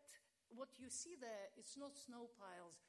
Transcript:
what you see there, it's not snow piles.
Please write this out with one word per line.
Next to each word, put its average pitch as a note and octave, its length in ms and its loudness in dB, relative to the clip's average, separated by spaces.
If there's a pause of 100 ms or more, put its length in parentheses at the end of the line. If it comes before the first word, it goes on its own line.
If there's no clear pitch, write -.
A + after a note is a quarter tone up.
(540)
what C4+ 240 0
you B3+ 120 -4
see E4 280 4
there, G#3+ 400 4
it's A#3+ 200 -4
not C#4 200 0
snow A#3+ 400 0
piles. F3 520 -4